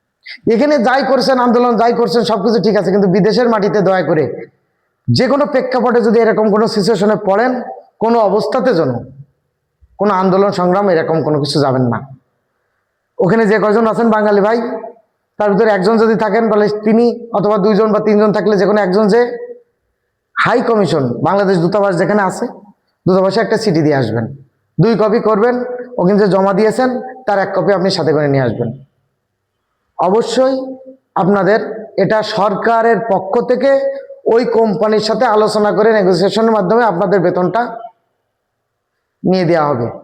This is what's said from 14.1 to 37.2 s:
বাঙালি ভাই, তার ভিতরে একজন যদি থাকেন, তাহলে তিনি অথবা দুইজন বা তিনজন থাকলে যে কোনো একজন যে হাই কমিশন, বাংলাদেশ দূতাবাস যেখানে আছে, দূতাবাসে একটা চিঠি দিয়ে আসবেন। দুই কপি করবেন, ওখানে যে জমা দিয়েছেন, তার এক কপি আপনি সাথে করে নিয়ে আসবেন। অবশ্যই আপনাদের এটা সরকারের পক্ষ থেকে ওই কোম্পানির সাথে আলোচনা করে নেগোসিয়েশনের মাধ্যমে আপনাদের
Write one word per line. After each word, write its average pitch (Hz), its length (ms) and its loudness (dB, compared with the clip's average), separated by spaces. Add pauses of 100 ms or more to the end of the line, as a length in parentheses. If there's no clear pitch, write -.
বাঙালি 208 300 2
ভাই, 233 120 0 (800)
তার 208 120 0
ভিতরে 214 260 2
একজন 196 260 0
যদি 226 120 2 (100)
থাকেন, 214 260 0
তাহলে 208 160 2 (200)
তিনি 226 180 4 (340)
অথবা 208 260 0
দুইজন 214 300 2
বা 214 120 0
তিনজন 214 300 2
থাকলে 208 240 0
যে 196 100 2
কোনো 214 160 2
একজন 196 180 0 (100)
যে 233 60 4 (1160)
হাই 220 220 0 (100)
কমিশন, 170 360 0 (220)
বাংলাদেশ 196 380 0
দূতাবাস 202 360 0
যেখানে 196 280 0
আছে, - 160 -6 (600)
দূতাবাসে 190 380 2
একটা 220 180 -2
চিঠি 165 240 0
দিয়ে 147 160 2
আসবেন। 110 220 -4 (580)
দুই 226 180 4
কপি 214 280 2
করবেন, 214 260 2 (440)
ওখানে 185 240 2
যে 214 120 4
জমা 196 260 2
দিয়েছেন, 220 280 0 (380)
তার 202 180 0
এক 190 120 -6
কপি 180 220 0
আপনি 190 100 0 (100)
সাথে 156 180 0
করে 151 160 0
নিয়ে 135 160 0
আসবেন। 117 200 -6 (1300)
অবশ্যই 233 560 0 (680)
আপনাদের 196 360 2 (440)
এটা 214 160 0 (180)
সরকারের 226 600 0 (120)
পক্ষ - 240 -2 (160)
থেকে 269 200 0 (640)
ওই 240 80 2 (140)
কোম্পানির 214 520 0
সাথে 220 160 0 (100)
আলোচনা 214 420 2
করে 214 200 2
নেগোসিয়েশনের 196 600 2
মাধ্যমে 208 340 0
আপনাদের 190 340 0